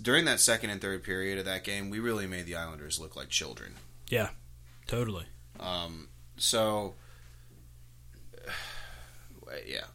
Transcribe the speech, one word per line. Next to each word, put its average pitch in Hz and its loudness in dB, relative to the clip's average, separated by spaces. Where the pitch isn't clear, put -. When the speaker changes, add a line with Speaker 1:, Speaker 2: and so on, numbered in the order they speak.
Speaker 1:
during 131 8
that 127 6
second 113 8
and 101 -2
third 95 0
period 95 0
of 95 0
that 95 -2
game, 101 -2
we 104 -2
really 110 2
made 90 -2
the 85 -4
Islanders 80 -4
look 80 -8
like 69 -8
children. 57 0
Speaker 2:
Yeah, 113 4
totally. 110 0
Speaker 1:
Um, 85 -4
so, 107 4
<sighs> - -
yeah. - -4